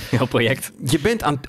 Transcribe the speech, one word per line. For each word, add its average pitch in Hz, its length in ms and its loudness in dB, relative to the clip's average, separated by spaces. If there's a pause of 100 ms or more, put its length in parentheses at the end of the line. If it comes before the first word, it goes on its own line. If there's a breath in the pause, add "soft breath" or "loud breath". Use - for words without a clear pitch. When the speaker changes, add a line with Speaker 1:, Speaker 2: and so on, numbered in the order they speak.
(100)
Speaker 1:
Jouw 127 160 2
project. - 460 0 (120)
Speaker 2:
Je 135 160 2
bent 220 220 0
aan, - 260 0